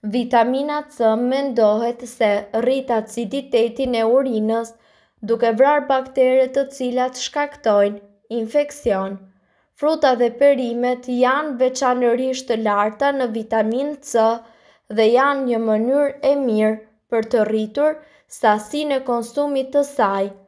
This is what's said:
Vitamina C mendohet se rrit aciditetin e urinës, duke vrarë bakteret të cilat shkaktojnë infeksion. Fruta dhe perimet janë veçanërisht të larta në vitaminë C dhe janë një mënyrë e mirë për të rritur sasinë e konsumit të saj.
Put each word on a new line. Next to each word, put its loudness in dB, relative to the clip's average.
Vitamina 0
C 0
mendohet 0
se 0
rrit -2
aciditetin -2
e 0
urinës, -2
duke 0
vrarë 2
bakteret 0
të -2
cilat -4
shkaktojnë 0
infeksion. -2
Fruta 2
dhe 4
perimet 2
janë 0
veçanërisht 0
të 0
larta 0
në -2
vitaminë -2
C 0
dhe 2
janë 4
një 0
mënyrë 2
e 2
mirë 0
për -2
të 2
rritur 0
sasinë 0
e -4
konsumit -2
të 2
saj. 0